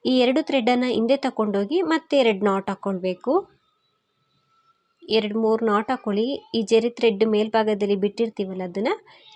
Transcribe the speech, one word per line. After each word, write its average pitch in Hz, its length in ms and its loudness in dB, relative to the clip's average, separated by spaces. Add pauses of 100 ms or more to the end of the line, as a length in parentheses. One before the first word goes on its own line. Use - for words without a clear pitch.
ಈ 254 140 2
ಎರಡು 262 240 2
ಥ್ರೆಡ್ಡನ್ನು 247 440 0
ಹಿಂದೆ 233 300 2
ತಗೊಂಡೋಗಿ 214 640 -2
ಮತ್ತೆ 311 360 0
ಎರಡು 214 280 2
ನಾಟ್ 196 240 0
ಹಾಕ್ಕೊಳ್ಬೇಕು. 190 880 -4 (1500)
ಎರಡು 214 300 0
ಮೂರು 220 260 0
ನಾಟ್ 214 260 0
ಹಾಕ್ಕೊಳ್ಳಿ. 233 640 -4
ಈ 226 60 0
ಜರಿ 226 280 2
ಥ್ರೆಡ್ 226 360 2
ಮೇಲ್ಭಾಗದಲ್ಲಿ 214 720 0
ಬಿಟ್ಟಿರ್ತೀವಲ್ಲ 202 680 -4
ಅದನ್ನ 196 240 -4 (480)